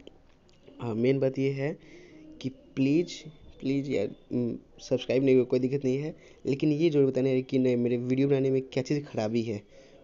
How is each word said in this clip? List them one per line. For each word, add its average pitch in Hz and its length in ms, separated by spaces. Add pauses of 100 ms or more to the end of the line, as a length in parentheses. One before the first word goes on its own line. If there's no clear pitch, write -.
(800)
हाँ 117 140
main 127 260
बात 135 180
ये 135 140
है 139 240 (640)
कि 131 80
please, 143 640 (480)
please 139 300
यार, 107 180 (240)
उम, 120 220 (260)
subscribe 127 440
नहीं 131 120
हो 123 80
कोई 127 140
दिक्कत 131 260
नहीं 131 140
है, 151 160 (320)
लेकिन 147 260
ये 156 180
जरूर 143 200
बताना 127 180
है 131 140
कि 131 160
नहीं 127 180
मेरे 120 220
वीडियो 131 300
बनाने 135 220
में 131 120
क्या 131 200
चीज़ 147 220
ख़राबी 113 380
है, 107 200 (420)